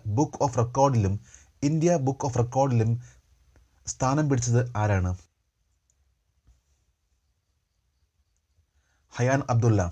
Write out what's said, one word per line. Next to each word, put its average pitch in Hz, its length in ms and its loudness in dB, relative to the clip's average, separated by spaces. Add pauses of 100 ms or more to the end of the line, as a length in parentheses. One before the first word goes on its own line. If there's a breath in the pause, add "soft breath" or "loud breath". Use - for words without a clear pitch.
(200)
Book 151 160 -2 (100)
of - 60 -2 (120)
Record-ിലും 123 520 2 (540 loud breath)
ഇന്ത്യ 165 280 2 (100)
Book 135 220 -4
of 117 140 -6
Record-ിലും 120 480 0 (1000 loud breath)
സ്ഥാനം 143 360 0
പിടിച്ചത് 120 320 0 (220)
ആരാണ്? 95 300 0 (4000)
ഹയാൻ 131 260 0 (100)
അബ്ദുള്ള. 113 280 4 (100)